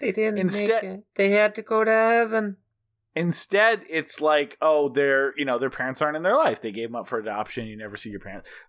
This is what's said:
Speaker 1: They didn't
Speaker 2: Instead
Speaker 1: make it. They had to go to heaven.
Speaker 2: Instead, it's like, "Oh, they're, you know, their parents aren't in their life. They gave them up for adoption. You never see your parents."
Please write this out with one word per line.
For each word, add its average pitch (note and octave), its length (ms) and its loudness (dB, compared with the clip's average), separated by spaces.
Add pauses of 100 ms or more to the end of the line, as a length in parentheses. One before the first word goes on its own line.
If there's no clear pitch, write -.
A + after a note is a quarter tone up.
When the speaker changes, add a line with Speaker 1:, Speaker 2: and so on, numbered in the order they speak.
Speaker 1:
They A#3 120 -2
didn't G#3+ 260 -2
Speaker 2:
Instead G#3 460 0
Speaker 1:
make - 0 -
it. F#3+ 200 -12 (120)
They G3 140 2
had G#3 260 4
to A3 60 -8
go A3 220 0
to A3 60 2
heaven. A3 680 2 (580)
Speaker 2:
Instead, G3 760 2
it's D#3+ 300 -4
like, D3+ 420 2
"Oh, D3+ 260 4
they're, C3+ 480 2
you D3 80 -4
know, B2+ 140 0
their C3 120 -2
parents C3 300 -8
aren't D3+ 160 0
in D#3+ 60 -6
their G3 140 2
life. D4 260 0
They A2+ 80 -6
gave A2+ 180 -6
them A#2 80 -10
up G#2+ 120 -8
for A#2+ 100 -4
adoption. G#2+ 480 -6
You A2 100 -14
never G#2+ 200 -12
see - 140 -12
your G2+ 100 -10
parents." - 280 -16 (200)